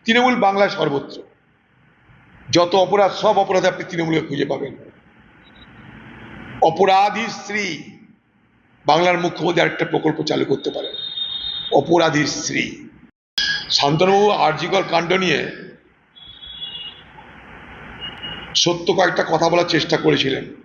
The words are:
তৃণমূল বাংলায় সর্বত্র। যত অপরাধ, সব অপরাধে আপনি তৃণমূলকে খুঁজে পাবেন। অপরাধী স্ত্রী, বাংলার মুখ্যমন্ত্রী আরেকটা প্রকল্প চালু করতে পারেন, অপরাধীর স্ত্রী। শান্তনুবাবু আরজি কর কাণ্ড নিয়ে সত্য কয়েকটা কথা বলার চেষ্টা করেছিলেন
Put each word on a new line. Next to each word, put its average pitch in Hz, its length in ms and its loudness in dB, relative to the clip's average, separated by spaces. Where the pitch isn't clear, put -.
তৃণমূল 240 400 4
বাংলায় 196 320 4
সর্বত্র। 151 440 -2
যত 175 280 2
অপরাধ, 185 380 4
সব 208 240 2
অপরাধে 185 340 2
আপনি 180 120 -10
তৃণমূলকে 160 420 -2
খুঁজে 143 200 -2
পাবেন। 139 260 -6
অপরাধী 190 680 2
স্ত্রী, 208 340 -6
বাংলার 175 340 4
মুখ্যমন্ত্রী 170 420 0
আরেকটা 160 240 0
প্রকল্প 156 380 0
চালু 135 200 0
করতে 139 260 -2
পারেন, - 240 -8
অপরাধীর 160 580 2
স্ত্রী। 135 340 -4
শান্তনুবাবু 185 580 4
আরজি 151 300 0
কর 185 160 0
কাণ্ড 170 300 0
নিয়ে 175 260 0
সত্য 170 380 0
কয়েকটা 165 320 2
কথা 165 240 0
বলার 175 240 2
চেষ্টা 156 240 0
করেছিলেন 139 480 0